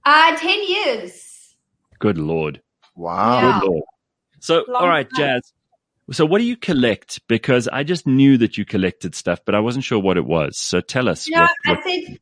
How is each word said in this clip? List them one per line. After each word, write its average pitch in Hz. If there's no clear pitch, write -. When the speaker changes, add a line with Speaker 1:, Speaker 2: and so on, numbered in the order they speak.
Speaker 1:
Uh, 311
ten 381
years. 285
Speaker 2:
Good 101
Lord. 78
Speaker 3:
Wow. 95
Speaker 1:
Yeah. 127
Speaker 2:
Good 98
Lord. 80
So, 165
Speaker 1:
Long 247
Speaker 2:
all 180
right, 156
Speaker 1:
time. 160
Speaker 2:
Jazz. -
So 156
what 185
do 240
you 240
collect? 143
Because 123
I 135
just 165
knew 135
that 113
you 104
collected 92
stuff, -
but 101
I 104
wasn't 120
sure 120
what 95
it 73
was. 76
So -
tell 127
us -
Speaker 1:
You 320
know, 339
Speaker 2:
what, 339
Speaker 1:
I 302
Speaker 2:
what -
Speaker 1:
said 359